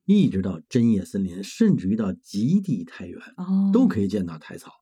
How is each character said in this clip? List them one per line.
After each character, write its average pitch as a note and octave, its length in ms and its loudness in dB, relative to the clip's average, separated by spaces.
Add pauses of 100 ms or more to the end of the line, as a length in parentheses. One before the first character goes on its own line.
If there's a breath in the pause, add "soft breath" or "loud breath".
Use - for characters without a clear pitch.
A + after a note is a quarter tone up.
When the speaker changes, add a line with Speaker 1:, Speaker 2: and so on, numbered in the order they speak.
Speaker 1:
一 G3 260 4
直 F#2+ 120 -2
到 F2+ 260 -4
针 A#2 240 2
叶 F#2+ 140 0
森 G2 180 -4
林， F2+ 220 -8
甚 G3 320 2
至 F#2 100 -4
于 G#2 80 0
到 G#2+ 160 -2
极 A#2+ 480 -2
地 A#2 240 -4
太 - 240 -16
原， E2+ 100 -16 (200)
Speaker 2:
哦。 F#3+ 340 0
Speaker 1:
都 A#3+ 160 6
可 - 140 0
以 G2 80 0
见 G2 160 -2
到 E2 120 -10
苔 - 200 -18
草。 - 240 -20